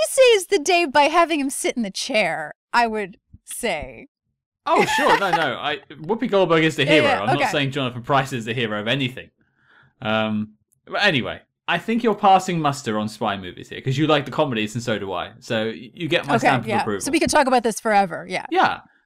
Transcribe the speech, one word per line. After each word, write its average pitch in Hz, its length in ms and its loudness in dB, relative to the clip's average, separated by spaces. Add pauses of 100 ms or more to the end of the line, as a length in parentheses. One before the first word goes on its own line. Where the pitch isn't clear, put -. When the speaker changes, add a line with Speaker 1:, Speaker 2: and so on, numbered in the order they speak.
Speaker 1:
saves 480 380 4
the 381 120 2
day 349 260 2
by 285 180 4
having 311 360 2
him 277 100 -2
sit - 280 -4
in 240 60 -2
the 196 80 -4
chair, 160 640 -2 (180)
I 240 160 4
would 214 300 -6 (260)
say. 143 640 -8 (600)
Speaker 2:
Oh, 339 180 4
sure. 855 340 2
No, 196 120 0
no. 135 280 0
I, 143 180 -4 (140)
Whoopi 190 380 -4
Goldberg 170 340 4
is 160 120 2
the 139 100 2
Speaker 1:
Yeah, 277 60 2
Speaker 2:
hero. 302 160 6
Speaker 1:
yeah, 254 160 0
Speaker 2:
I'm - 80 -2
Speaker 1:
okay. - 80 0
Speaker 2:
not 202 120 0
saying 139 200 -2
Jonathan 123 320 -6
Pryce 135 300 0
is 117 120 -6
the 113 80 -4
hero 107 260 -4
of 104 80 -6
anything. 123 420 -4 (720)
Um, 107 520 -2 (320)
but 220 180 -4
anyway, 107 380 0 (260)
I 170 120 -2
think 226 240 -4
you're 220 120 2
passing 190 440 4
muster 135 400 -2
on 107 100 -4
spy 104 260 -4
movies 90 340 -14
here, 101 120 -14
'cause 135 160 -2
you 156 80 2
like 147 200 2
the 147 60 -12
comedies 120 440 -2
and 120 80 -6
so 110 160 -2
do 98 120 -8
I. 87 280 -6
So 113 280 -4
y-, 110 260 -10
you 170 140 -8
get 151 200 0
my 285 80 0
Speaker 1:
Okay, 226 120 4
Speaker 2:
stamp 123 160 2
of - 60 -10
Speaker 1:
yeah. 202 120 0
Speaker 2:
approval. 104 200 -2
Speaker 1:
So 277 100 -6
we 311 80 2
could - 120 0
talk 285 160 4
about 254 160 2
this 226 160 -2
forever, 185 500 0
yeah. 180 220 -6
Speaker 2:
Yeah. 349 300 0 (240)